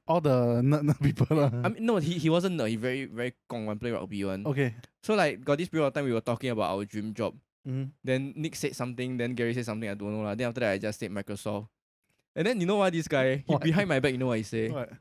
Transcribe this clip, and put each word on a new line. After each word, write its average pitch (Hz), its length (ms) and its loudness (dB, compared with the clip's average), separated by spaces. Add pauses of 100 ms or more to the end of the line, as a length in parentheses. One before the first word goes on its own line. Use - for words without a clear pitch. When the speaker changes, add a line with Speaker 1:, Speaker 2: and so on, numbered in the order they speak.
Speaker 1:
All 170 140 2
the 123 420 4
nerd, 143 240 4
nerd 147 160 2
people 135 240 4 (100)
lah. 143 140 4 (140)
Speaker 2:
I - 40 2
mean, 214 160 -4
no, 226 140 4
he, 165 160 0
he 160 160 2
wasn't 175 300 2
nerd. 110 80 2
He 113 80 0
very, 127 300 -2
very 120 280 -6 (160)
gong 113 160 -6
one, 104 120 -4
play 117 120 -4
rugby 101 340 -4
one. 98 220 -4
Speaker 1:
Okay. 131 280 0 (280)
Speaker 2:
So, 214 140 0
like, 143 280 2
got 143 140 2
this 180 100 -4
period 156 200 2
of 127 60 -2
time 147 100 0
we 127 80 2
were 113 100 2
talking 123 280 -2
about 104 200 0
our 98 140 -2
dream 107 280 -8
job. 101 220 -4 (320)
Speaker 1:
Mm-hmm. 135 240 -4 (140)
Speaker 2:
Then 131 320 -2
Nick 151 180 -6
said 143 220 -4
something, 127 400 -4
then 120 180 -2
Gary 117 200 0
said 123 120 -2
something, 110 240 -6
I 101 40 -4
don't 104 200 -6
know 107 80 -4
lah. 104 140 -2
Then 123 120 -2
after 117 120 -6
that, 110 120 2
I 98 60 2
just 104 220 -4
said 107 100 -6
Microsoft. 104 560 -6 (680)
And 165 100 0
then 226 140 0
you 170 60 2
know 202 100 2
what 190 160 4
this 165 160 -2
guy, 131 280 4
he 139 100 -8
Speaker 1:
What? 143 160 2
Speaker 2:
behind 165 260 2
my 147 100 2
back, 131 140 4
you 127 60 -2
know 127 120 2
what 117 80 2
he 110 80 -2
say? 113 240 -2
Speaker 1:
What? 120 200 -6 (100)